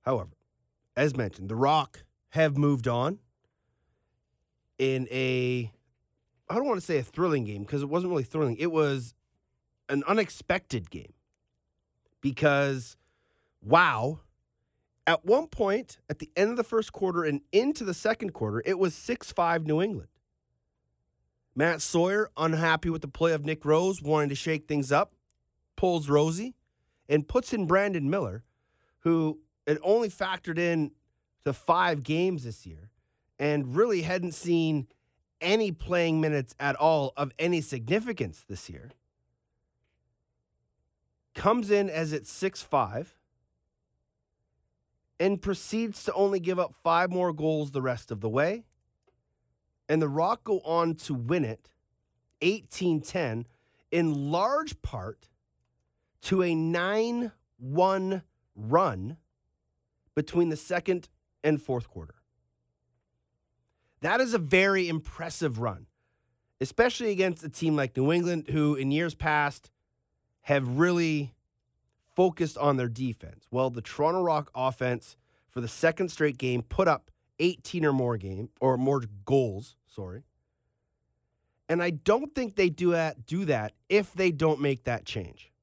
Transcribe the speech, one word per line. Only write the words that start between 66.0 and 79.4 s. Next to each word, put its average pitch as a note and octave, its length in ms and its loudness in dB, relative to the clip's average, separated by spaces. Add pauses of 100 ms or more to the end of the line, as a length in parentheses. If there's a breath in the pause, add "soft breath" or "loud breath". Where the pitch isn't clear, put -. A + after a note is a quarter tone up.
especially A#3 500 0
against F#3 340 0
a D3+ 40 -8
team D#3 280 0
like C3+ 200 -2
New C3+ 160 2
England, F3 360 0
who D3 260 2
in C3+ 160 -2
years D#3+ 240 -2
past D3+ 560 -2 (720)
have C3+ 360 0
really E3 560 2 (800)
focused F3 440 2
on C#3+ 180 2
their B2 120 -2
defense. A#2 600 -8
Well, B2+ 200 0
the A#2 120 -10
Toronto E3+ 400 0
Rock D3+ 320 0
offense B2+ 640 -2 (320)
for B2+ 120 -8
the A#2 80 -6
second E3 420 0
straight D3 280 -2
game B2+ 240 -2
put - 240 0
up - 240 0 (280)
eighteen E3+ 460 -2
or C#3+ 80 4
more A#2+ 260 0
game, G2 320 -10 (100)
or C3 160 2
more C3 260 0 (220)
goals, A#2 520 -2 (100)